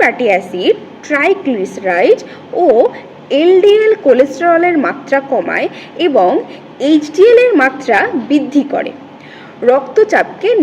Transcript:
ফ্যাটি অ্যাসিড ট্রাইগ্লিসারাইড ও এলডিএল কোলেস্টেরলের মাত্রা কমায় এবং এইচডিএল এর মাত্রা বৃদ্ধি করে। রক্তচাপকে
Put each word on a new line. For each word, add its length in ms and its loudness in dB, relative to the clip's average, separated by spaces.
ফ্যাটি 300 0
অ্যাসিড 440 -2
ট্রাইগ্লিসারাইড 1120 -2
ও 20 4
এলডিএল 500 4
কোলেস্টেরলের 720 2
মাত্রা 320 -4
কমায় 380 -4
এবং 220 2
এইচডিএল 560 4
এর 80 2
মাত্রা 360 -2
বৃদ্ধি 440 -2
করে। 200 -6
রক্তচাপকে 760 0